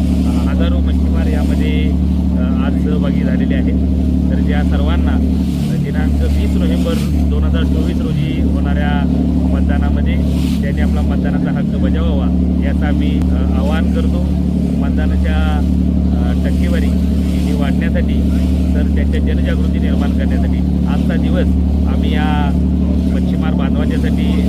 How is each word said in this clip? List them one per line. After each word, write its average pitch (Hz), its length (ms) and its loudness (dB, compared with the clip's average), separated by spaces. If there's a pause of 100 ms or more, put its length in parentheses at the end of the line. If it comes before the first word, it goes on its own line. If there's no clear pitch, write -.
(480)
हजारो - 300 0
मच्छीमार - 480 0
यामध्ये, - 640 0 (480)
अ, - 280 0
आज - 220 0
सहभागी - 320 0
झालेले - 340 0
आहेत. - 200 0 (560)
तर - 60 0
ज्या - 260 0
सर्वांना - 720 0 (480)
दिनांक - 280 0
वीस - 440 0
नोव्हेंबर - 360 0 (380)
दोन - 140 0
हजार - 180 0
चोवीस - 380 0
रोजी - 400 -2
होणाऱ्या 143 600 0 (500)
मतदानामध्ये - 640 0 (480)
त्यांनी - 180 -2
आपला - 200 0
मतदानाचा - 500 0
हक्क - 280 -2
बजावावा - 480 0 (380)
याचं - 220 0
आम्ही, - 340 0
अ, - 400 0
आवाहन - 340 0
करतो. - 280 0 (580)
मतदानाच्या, - 800 0 (540)
अ, - 360 0
टक्केवारी - 380 0
ही - 760 0
वाढण्यासाठी - 580 0 (540)
तर - 200 0
त्यांच्या - 260 0
जनजागृती - 580 0
निर्माण - 320 0
करण्यासाठी - 760 0
आजचा - 280 0
दिवस 185 320 2 (480)
आम्ही - 200 0
या 151 360 0 (640)
मच्छीमार - 380 0
बांधवांच्यासाठी, - 800 0 (160)